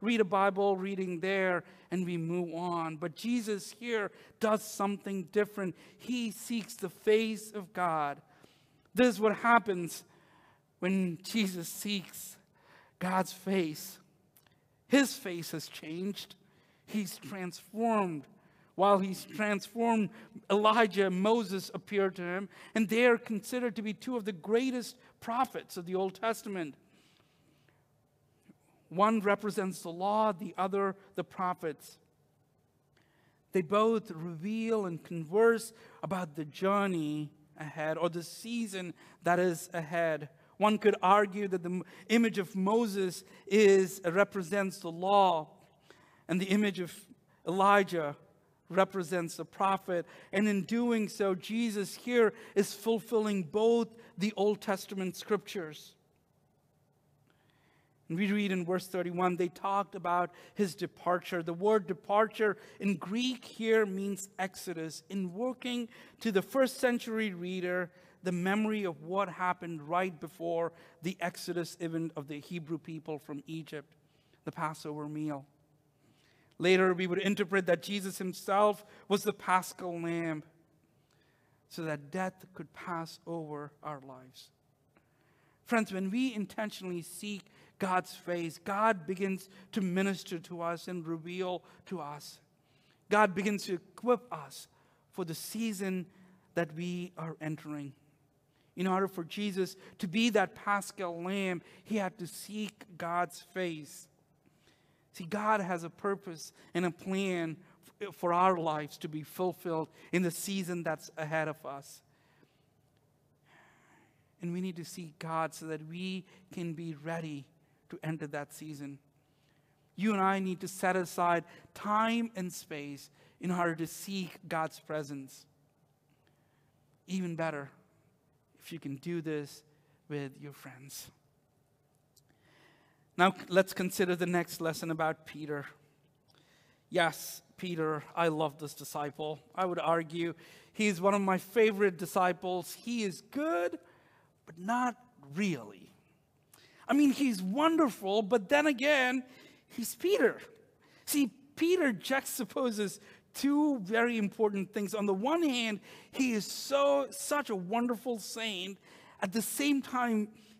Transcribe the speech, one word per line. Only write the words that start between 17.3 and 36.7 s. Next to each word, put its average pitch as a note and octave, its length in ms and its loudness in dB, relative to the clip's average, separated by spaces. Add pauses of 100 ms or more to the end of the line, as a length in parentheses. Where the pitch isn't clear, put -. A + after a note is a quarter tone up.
While G3 240 6
he's F#3+ 260 -2
transformed, G#3+ 840 0 (400)
Elijah G#3 560 6
and F#3 160 2
Moses G3+ 500 2
appear G3 380 0
to F#3 100 -10
him, F3+ 300 -4 (240)
and A3 120 4
they A#3 200 6
are A#3 100 10
considered A#3 600 -2
to A3+ 40 -6
be G#3 140 -4
two B3+ 220 -6
of G3+ 100 -4
the G#3+ 60 -4
greatest A#3 640 -2 (220)
prophets A#3+ 600 -4
of E3+ 80 -8
the F#3 80 -6
Old F#3 260 -2
Testament. G3+ 540 -4 (2250)
One G#3 300 4
represents G3+ 600 0
the F3 80 -10
law, G3+ 440 2
the F#3 260 -8
other G3 360 0 (200)
the F3 100 -4
prophets. - 720 -6 (1600)
They F#3 100 2
both G#3+ 480 2
reveal G3 720 -4
and E3+ 180 -6
converse G#3 720 2 (300)
about E3 340 -4
the D#3+ 80 -6
journey E3 840 0 (260)